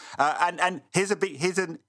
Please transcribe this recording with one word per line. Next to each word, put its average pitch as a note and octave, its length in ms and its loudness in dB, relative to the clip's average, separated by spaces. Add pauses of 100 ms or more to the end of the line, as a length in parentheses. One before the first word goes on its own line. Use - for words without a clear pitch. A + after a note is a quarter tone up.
(200)
Uh, D3 200 4
and, F3 220 0
and F3+ 200 0 (100)
here's F#3+ 180 2
a G#3 60 2
big, F#3+ 220 -2
here's F3 200 0
a, E3+ 320 -4